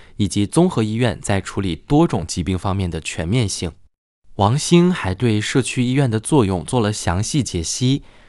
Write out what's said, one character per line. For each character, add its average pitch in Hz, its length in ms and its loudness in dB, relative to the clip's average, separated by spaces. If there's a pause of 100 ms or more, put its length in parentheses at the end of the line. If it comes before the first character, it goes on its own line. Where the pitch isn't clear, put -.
(160)
以 101 120 0
及 101 160 0
综 165 240 2
合 123 140 -2
医 107 120 -2
院 117 280 0
在 98 180 -2
处 - 200 -6
理 92 160 -2
多 151 300 2
种 101 200 -4
疾 - 160 -4
病 92 160 -2
方 95 180 -2
面 92 140 -2
的 80 100 -6
全 - 260 -6
面 110 220 0
性。 87 240 -6 (640)
王 107 240 2
兴 175 340 4
还 92 220 -4
对 107 260 0
社 123 220 0
区 - 200 -2
医 123 100 0
院 131 180 2
的 110 100 0
作 143 240 4
用 92 200 0
做 123 160 0
了 104 120 2
详 92 300 -2
细 139 200 -2
解 87 200 -4
析。 131 400 0 (260)